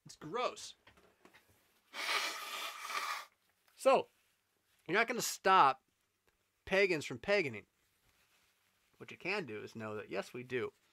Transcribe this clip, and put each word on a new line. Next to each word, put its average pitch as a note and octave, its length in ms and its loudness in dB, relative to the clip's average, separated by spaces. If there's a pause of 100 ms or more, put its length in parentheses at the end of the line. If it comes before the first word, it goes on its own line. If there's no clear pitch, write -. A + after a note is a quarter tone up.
It's - 120 -20
gross. G3 580 -6 (3000)
So, C4 320 4 (760)
you're D#3+ 100 0
not A#3 120 4
gonna A#3+ 140 -2
stop F3 580 6 (840)
pagans F#3 380 2
from C3 140 -8
paganing. C#3+ 460 0 (1300)
What - 120 -18
you A#2+ 60 -16
can F#3+ 280 -6
do G#2+ 180 -10
is G#2+ 120 -14
know A2 220 -8
that, G#2+ 140 -10
yes, F#3+ 220 -8
we B2 120 -10
do. B2+ 280 -4 (200)